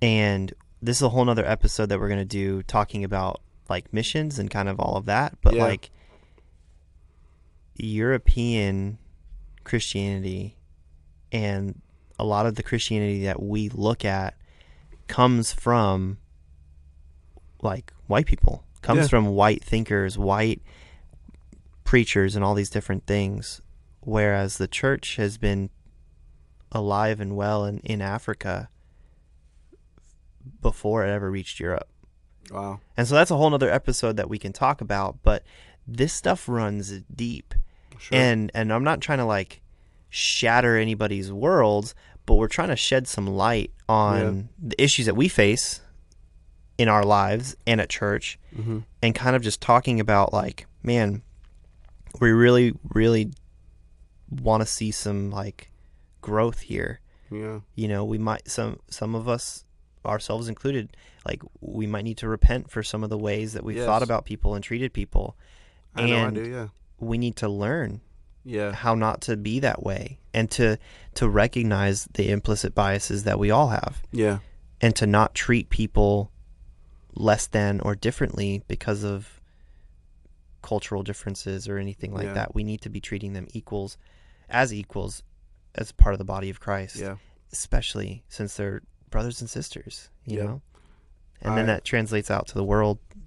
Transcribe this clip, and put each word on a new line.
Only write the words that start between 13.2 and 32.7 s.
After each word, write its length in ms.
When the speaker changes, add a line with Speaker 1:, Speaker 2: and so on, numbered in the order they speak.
Speaker 1:
that 180
we 280
look 360
at 300
comes 440
from, 640
like, 320
white 180
people, 380
comes 220
Speaker 2:
Yeah. 40
Speaker 1:
from 200
white 360
thinkers, 540
white 440
preachers, 520
and 80
all 100
these 160
different 380
things. 540
Whereas 560
the 100
church 500
has 200
been 320
alive 480
and 160
well 300
in, 140
in 220
Africa 680
before 440
it 60
ever 180
reached 300
Europe. 280
Speaker 2:
Wow. 280